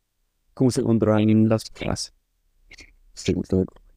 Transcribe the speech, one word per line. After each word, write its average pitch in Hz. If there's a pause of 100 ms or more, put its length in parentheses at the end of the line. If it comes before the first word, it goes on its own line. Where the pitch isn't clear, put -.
(540)
¿Cómo 131
se 127
controlan 110
las 110
plagas? - (1000)
Sí, -
justo. 92 (320)